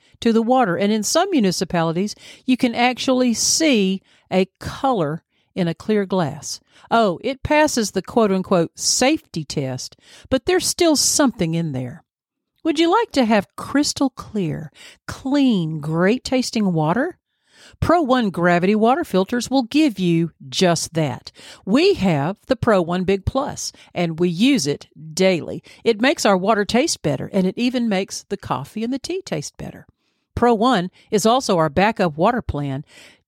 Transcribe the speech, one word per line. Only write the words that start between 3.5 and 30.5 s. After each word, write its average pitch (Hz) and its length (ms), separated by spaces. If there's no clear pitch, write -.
a 185 160
color 165 640
in 180 120
a 165 60
clear 208 320
glass. 175 540
Oh, 214 340
it 262 200
passes 302 480
the 190 100
quote-unquote 190 760
safety - 640
test, 131 540
but 262 160
there's 359 220
still 330 280
something 196 580
in 165 180
there. 127 320
Would 320 160
you 330 120
like 453 220
to 254 120
have 208 320
crystal - 540
clear, 156 600
clean, 220 760
great-tasting 196 880
water? 175 460
Pro 339 220
One 247 280
Gravity 175 460
water 240 280
filters 202 460
will 262 140
give 277 360
you 170 320
just 170 440
that. 151 380
We 339 300
have 170 420
the 262 80
Pro 202 260
One 175 220
Big 190 220
Plus, - 460
and 165 260
we 180 100
use 185 380
it - 200
daily. 175 500
It 220 180
makes 277 240
our 196 120
water 202 280
taste 269 360
better, - 300
and 185 160
it - 100
even 240 300
makes 196 360
the 202 140
coffee 143 460
and 240 80
the 269 80
tea 370 220
taste - 360
better. - 300
Pro 240 180